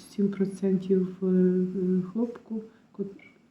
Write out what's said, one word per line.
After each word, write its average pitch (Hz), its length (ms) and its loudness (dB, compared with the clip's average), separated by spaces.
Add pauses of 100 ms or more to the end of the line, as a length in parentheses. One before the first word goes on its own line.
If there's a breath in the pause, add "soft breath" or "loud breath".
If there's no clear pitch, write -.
(100)
сім 202 180 0
процентів, 190 920 0
е, 185 440 4 (460)
хлопку, 220 500 -6 (300 loud breath)
кот-, - 320 -10 (260)